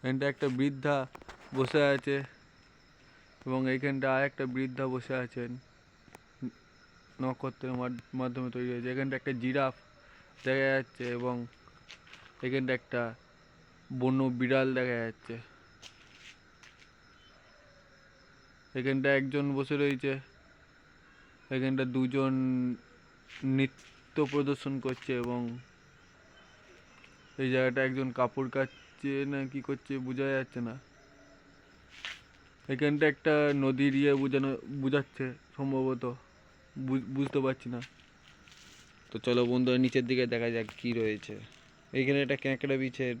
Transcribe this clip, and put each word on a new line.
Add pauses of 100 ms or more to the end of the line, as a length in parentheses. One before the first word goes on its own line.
এখানটা
একটা (120)
বৃদ্ধা (600)
বসে (120)
আছে (1200)
এবং (140)
এইখানটা
আর
একটা (120)
বৃদ্ধা
বসে (100)
আছেন, (1700)
নক্ষত্রের
মাধ-, (160)
মাধ্যমে
তৈরি
হয়েছে।
এখানটা
একটা
জিরাফ (720)
দেখা
যাচ্ছে (140)
এবং (1120)
এখানটা
একটা (1000)
বন্য (200)
বিড়াল (120)
দেখা
যাচ্ছে। (3500)
এখানটা (100)
একজন (120)
বসে
রয়েছে, (1400)
এখানটা (120)
দুজন (1200)
নৃত্য (140)
প্রদর্শন (120)
করছে (120)
এবং (2000)
এই
জায়গাটা
একজন (120)
কাপড়
কাচছে (180)
না (120)
কি
করছে (140)
বোঝা
যাচ্ছে
না। (2000)
এখানটা
একটা (300)
নদীর
ইয়ে
বোঝানো, (340)
বোঝাচ্ছে (320)
সম্ভবত, (840)
বু-,
বুঝতে
পারছি
না। (1300)
তো (100)
চলো (100)
বন্ধুরা,
নিচের
দিকে (100)
দেখা
যাক (120)
কি (100)
রয়েছে। (600)
এইখানে
একটা
ক্যাঁকড়া
বিছের